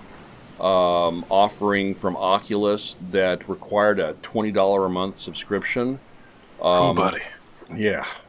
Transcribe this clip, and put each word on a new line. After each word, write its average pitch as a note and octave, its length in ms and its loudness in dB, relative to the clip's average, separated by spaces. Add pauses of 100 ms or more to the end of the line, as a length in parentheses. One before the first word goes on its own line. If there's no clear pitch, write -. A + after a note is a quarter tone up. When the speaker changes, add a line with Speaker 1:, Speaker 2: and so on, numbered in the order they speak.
(600)
Speaker 1:
um, F2 720 2
offering G2 680 2
from F#2 200 -4
Oculus G#2 840 0 (120)
that F#2 400 0
required G2+ 500 2
a D#2 220 -2
twenty G#2+ 300 -4
dollar G2 340 4
a F#2 40 0
month F#2 280 -4
subscription. A#2+ 800 -4 (640)
Speaker 2:
Oh, F2 280 4
Speaker 1:
Um, F2 60 0
Speaker 2:
buddy. F#2+ 260 0 (520)
Speaker 1:
Yeah, F#2 320 -2 (240)